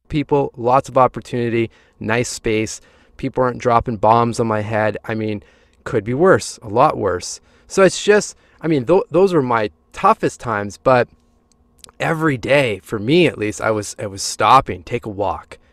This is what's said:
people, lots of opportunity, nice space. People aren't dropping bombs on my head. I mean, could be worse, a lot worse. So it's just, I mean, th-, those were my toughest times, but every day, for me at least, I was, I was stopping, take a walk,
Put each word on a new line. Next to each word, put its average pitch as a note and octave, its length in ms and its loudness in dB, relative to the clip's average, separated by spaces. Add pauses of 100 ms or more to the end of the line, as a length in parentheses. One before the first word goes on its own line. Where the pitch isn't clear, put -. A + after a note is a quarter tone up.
people, C#3+ 480 -2
lots B2 320 2
of B2+ 80 -2
opportunity, A#2 760 0 (280)
nice A2+ 280 -2
space. G#2+ 540 -4 (360)
People - 260 -4
aren't B2 160 -2
dropping A#2 380 0
bombs A2+ 420 2
on A#2 80 0
my G#2+ 140 -2
head. G#2+ 440 -2
I A2+ 80 -6
mean, A2 300 -6 (400)
could A2 200 -4
be A2+ 100 -4
worse, D3 480 2
a A2+ 60 -16
lot A#2+ 300 2
worse. F2+ 420 -4 (280)
So - 160 2
it's F3+ 200 2
just, G#3 320 2 (260)
I D#3 60 -6
mean, D3 180 0
th-, F3 240 2
those F3+ 240 2
were D#3+ 80 2
my A#2 280 0 (240)
toughest - 480 0
times, G#2 360 -4
but B2+ 300 2 (920)
every D#3 400 -2
day, A#2 420 0
for A2 200 -8
me D3+ 260 2
at B2+ 120 0
least, G#2+ 240 -4
I A2 100 0
was, G#2+ 260 -4
I A2+ 100 -10
was G2 140 -12
stopping, G#2+ 640 2
take - 220 -8
a A2+ 40 -10
walk, F#2+ 480 -6 (160)